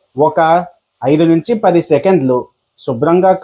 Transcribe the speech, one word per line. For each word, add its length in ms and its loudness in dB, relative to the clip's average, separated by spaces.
ఒక 100 -2
ఐదు 180 2
నుంచి 220 -2
పది 140 2
సెకండ్లు 460 0
శుభ్రంగా 460 0